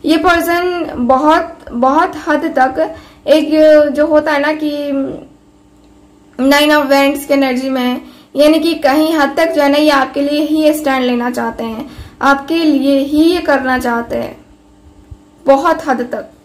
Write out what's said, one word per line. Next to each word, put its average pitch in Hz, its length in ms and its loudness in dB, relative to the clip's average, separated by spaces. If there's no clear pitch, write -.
ये 311 120 2
person 339 800 0
बहुत, 294 600 0
बहुत 285 420 0
हद 302 180 -2
तक 262 400 -2
एक 302 220 2
जो 294 140 2
होता 302 240 2
है 285 100 0
ना 311 120 0
कि 311 180 -4
Nine 285 320 2
of 294 200 2
Wands 277 340 0
की 285 80 -2
एनर्जी 269 360 -2
में 262 120 -4
है, 247 200 -4
यानी 302 240 4
कि 320 160 0
कहीं 311 380 0
हद 294 240 0
तक 320 160 0
जो 294 80 0
है 285 100 2
ना, 294 60 2
ये 302 120 4
आपके 269 320 0
लिए 294 200 0
ही 302 320 2
stand 269 320 -2
लेना 247 260 -2
चाहते 233 320 -6
हैं, 226 260 -10
आपके 277 340 0
लिए 277 440 2
ही 294 240 0
ये 349 180 2
करना 262 380 0
चाहते 233 360 -4
हैं 233 220 -8
बहुत 311 420 2
हद 247 140 -2
तक। 220 180 -10